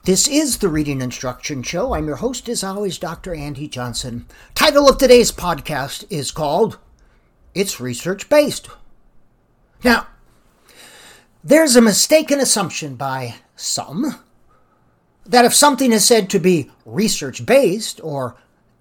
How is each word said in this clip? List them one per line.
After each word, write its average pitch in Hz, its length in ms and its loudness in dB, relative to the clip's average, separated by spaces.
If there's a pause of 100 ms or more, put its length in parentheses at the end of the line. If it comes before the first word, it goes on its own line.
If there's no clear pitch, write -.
This 185 220 2
is 277 300 0
the 202 100 -2
Reading 147 320 -2
Instruction 127 640 -8
Show. 214 280 -4
I'm 156 140 -4
your 151 80 -6
host, 220 340 -8
as 233 140 -6
always, 196 340 -6
Doctor 170 380 -10
Andy 147 320 -10
Johnson. 123 600 -10 (280)
Title 285 340 4
of 262 100 4
today's 247 340 6
podcast 147 760 -8
is 147 200 -6
called 156 480 -2 (760)
It's 190 240 -4
Research 127 480 -8
Based. 294 400 2 (1120)
Now, 233 240 0 (1400)
there's 285 320 4
a 247 60 8
mistaken 285 580 2
assumption 175 560 -4
by 131 400 -8 (220)
some - 640 -6 (1040)
that 240 200 4
if 240 80 4
something 269 380 4
is 220 140 4
said 214 260 4
to 202 80 0
be 165 320 2 (140)
research-based 180 1160 0
or 139 360 -8 (440)